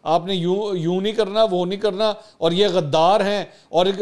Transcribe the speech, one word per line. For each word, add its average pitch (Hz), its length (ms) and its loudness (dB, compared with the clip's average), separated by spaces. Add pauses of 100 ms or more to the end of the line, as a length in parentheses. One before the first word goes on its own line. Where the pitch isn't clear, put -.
आपने 170 280 0
यूं, 190 440 -2
यूं 175 240 -2
नहीं 214 120 -2
करना, 214 300 0
वो 180 220 0
नहीं 196 140 -6
करना, 208 420 -2 (200)
और 165 120 2
ये 196 160 2
गद्दार 170 520 2
हैं, 196 320 -4 (180)
और 180 160 2 (140)